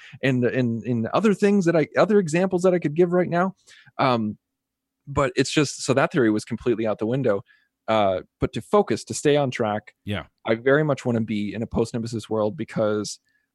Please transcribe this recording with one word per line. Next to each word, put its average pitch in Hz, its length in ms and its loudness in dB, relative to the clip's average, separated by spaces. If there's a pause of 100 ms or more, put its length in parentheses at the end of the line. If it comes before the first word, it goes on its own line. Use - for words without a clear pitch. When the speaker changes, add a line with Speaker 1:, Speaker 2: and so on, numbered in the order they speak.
(240)
Speaker 1:
and, 127 220 2
and, 117 400 0
and 113 220 -2
other 196 260 2
things 202 320 2
that 170 100 2
I, 151 120 2 (100)
other 196 220 4
examples 180 420 0
that 185 120 4
I 180 60 0
could 151 160 -4
give 175 160 2
right 180 160 2
now. 175 260 0 (440)
Um, 117 400 0 (680)
but 139 280 -2
it's 135 160 0
just, - 320 0
so 131 100 0
that 139 200 0
theory 120 160 4
was 107 160 0
completely 113 420 -4
out 104 120 -2
the 110 60 -2
window. 117 380 -2 (460)
Uh, 98 320 0 (180)
but - 140 -4
to 113 80 -8
focus, 202 420 0
to - 100 -10
stay 143 220 2
on 143 160 0
track, 107 420 -4 (120)
Speaker 2:
Yeah. 98 220 -6 (180)
Speaker 1:
I 113 100 0
very 135 300 2
much 147 200 -2
wanna 117 140 0
be 104 340 -4
in 107 80 -8
a 110 60 -6
post-Nemesis 117 600 -4
world 107 260 -2
because 107 640 -4 (360)